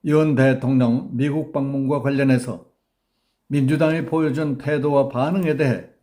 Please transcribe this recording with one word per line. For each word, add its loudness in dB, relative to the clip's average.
윤 2
대통령 2
미국 -2
방문과 -2
관련해서 0
민주당이 0
보여준 -2
태도와 0
반응에 -2
대해 0